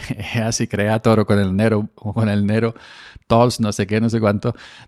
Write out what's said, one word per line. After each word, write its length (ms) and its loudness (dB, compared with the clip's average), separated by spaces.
<laughs> 200 -10
Easy 320 -2
Creator 520 2
o 60 2
con 120 2
el 160 0
Nero, 420 2
o 180 -8
con 160 0
el 160 0
Nero 280 0
Tools, 320 2
no 140 -2
sé 140 -2
qué, 120 0
no 100 0
sé 120 0
cuánto, 340 0